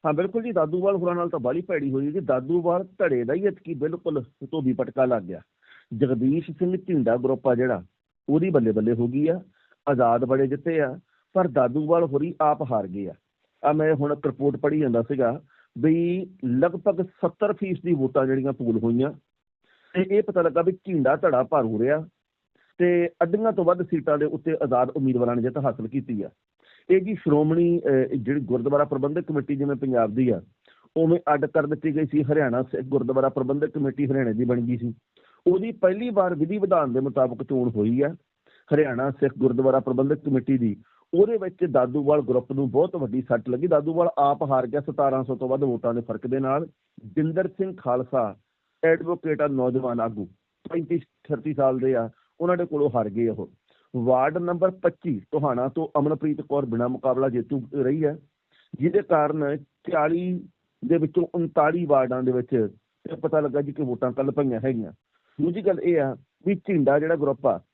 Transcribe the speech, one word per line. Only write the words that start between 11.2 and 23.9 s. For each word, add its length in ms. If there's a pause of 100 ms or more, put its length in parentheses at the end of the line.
ਪਰ 120
ਦਾਦੂਵਾਲ 560
ਹੋਰੀ 380
ਆਪ 200 (100)
ਹਾਰ 160
ਗਏ 200
ਆ। 60 (500)
ਆ 80
ਮੈਂ 220
ਹੁਣ 200
ਇੱਕ 140
ਰਿਪੋਰਟ 300
ਪੜ੍ਹੀ 220
ਜਾਂਦਾ 220
ਸੀਗਾ 400 (340)
ਵੀ 520 (180)
ਲਗਭਗ 580
ਸੱਤਰ 500
ਫੀਸਦੀ 400
ਵੋਟਾਂ 320
ਜਿਹੜੀਆਂ 280
ਪੂਲ 240
ਹੋਈਆਂ 340 (840)
ਤੇ 180
ਇਹ 120
ਪਤਾ 180
ਲੱਗਾ 200
ਵੀ 100
ਝਿੰਡਾ 440
ਧੜਾ 280
ਭਾਰੂ 360
ਰਿਹਾ 240 (760)
ਤੇ 300 (140)
ਅੱਧੀਆਂ 280
ਤੋਂ 140
ਵੱਧ 180
ਸੀਟਾਂ 340